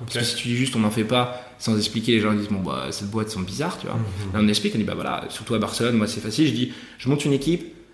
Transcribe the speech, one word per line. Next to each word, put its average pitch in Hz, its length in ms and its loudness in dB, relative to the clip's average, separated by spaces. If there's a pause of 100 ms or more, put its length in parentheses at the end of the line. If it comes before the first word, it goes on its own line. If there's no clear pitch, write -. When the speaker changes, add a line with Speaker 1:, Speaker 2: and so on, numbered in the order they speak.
Speaker 1:
Parce 117 160 -6
Speaker 2:
Ok. 120 60 0
Speaker 1:
que 113 40 0
si - 100 -2
tu - 120 -4
dis 120 80 0
juste, « 131 200 0
On - 40 2
n'en 107 100 4
fait 110 140 0
pas », 123 540 0
sans 110 180 2
expliquer, 113 360 2
les 110 80 6
gens 107 120 2
disent, « 104 180 0
Bon, 98 100 0
bah, 65 320 -2
cette 101 180 -6
boîte, 110 180 -2
sont 95 120 -6
bizarres, 120 380 -4
tu - 80 -10
vois. » - 100 -4
Speaker 2:
Mhm. 98 360 -4
Speaker 1:
Là, 107 100 0
on 107 60 6
explique, 104 260 0
on 113 40 0
dit, « 104 60 2
Bah - 100 -2
voilà, - 340 -4
surtout - 260 -6
à 110 40 2
Barcelone, 117 380 0
moi, 107 100 4
c'est 104 160 -4
facile. » 147 260 2
Je 120 40 2
dis, 123 200 0 (260)
Je - 120 -2
monte 147 160 2
une 143 80 4
équipe. 156 400 0 (200)